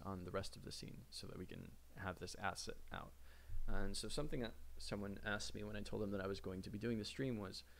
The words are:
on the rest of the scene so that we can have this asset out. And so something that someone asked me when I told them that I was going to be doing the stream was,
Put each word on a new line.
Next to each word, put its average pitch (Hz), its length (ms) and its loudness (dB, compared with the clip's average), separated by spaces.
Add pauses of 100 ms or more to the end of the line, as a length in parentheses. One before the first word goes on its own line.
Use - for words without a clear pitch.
on 95 200 -2
the 90 60 -4
rest 95 260 0
of 92 80 -8
the - 80 -4
scene - 380 -6
so - 160 -6
that - 120 -6
we 92 80 -4
can - 240 -6 (260)
have 95 220 -2
this - 180 -6
asset 92 400 -2 (160)
out. - 200 -6 (560)
And 101 280 8
so 110 120 0
something 151 320 2
that 113 140 0 (240)
someone 101 460 0
asked 104 300 2
me 104 80 -2
when 107 140 0
I 104 60 0
told 104 180 0
them 104 120 2
that 98 100 4
I 95 40 2
was 98 140 2
going 95 220 -2
to 92 80 -4
be 101 80 -2
doing 117 200 4
the 104 60 2
stream 131 320 2
was, 98 260 -2 (180)